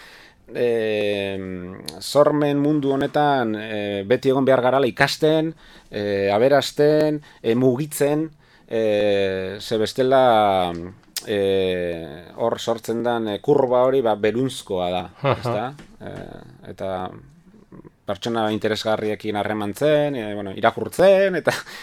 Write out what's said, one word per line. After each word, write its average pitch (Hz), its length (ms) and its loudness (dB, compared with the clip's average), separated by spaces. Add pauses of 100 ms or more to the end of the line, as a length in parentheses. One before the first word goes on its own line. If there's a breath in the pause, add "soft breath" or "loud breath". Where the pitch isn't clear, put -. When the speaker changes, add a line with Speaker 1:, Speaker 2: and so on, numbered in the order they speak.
(540 loud breath)
Speaker 1:
eh, 107 840 -2 (640)
sormen 147 600 2
mundu 143 340 0
honetan, 139 600 0
eh, 104 500 -4
beti 123 240 2
egon 135 160 2
behar 131 160 4
garala 127 260 2
ikasten, 156 640 0 (360 loud breath)
eh, 101 420 0
aberasten, 147 920 2 (200 loud breath)
eh, 113 140 2
mugitzen, 147 760 0 (400 soft breath)
eh, 101 920 0
ze 113 180 -4
bestela, 110 920 4 (540)
eh, 90 1000 -2 (100)
hor 113 240 -2
sortzen 117 440 -4
dan, 117 240 -2
eh, 101 140 -4
kurba 127 420 2
hori, 131 180 2
ba, 113 140 2
berunzkoa 107 720 -2
da, 90 200 -4 (120)
Speaker 2:
Aha. 139 120 2
Speaker 1:
ezta? 117 400 -4 (280)
Eh, 95 720 -16
eta 95 380 -8 (960)
pertsona 110 460 -2
interesgarriekin 107 840 -2
harremantzen, 107 800 0
eh, 107 200 -6
bueno, 98 200 -8
irakurtzen, 175 800 4
eta, 131 160 0 (320 loud breath)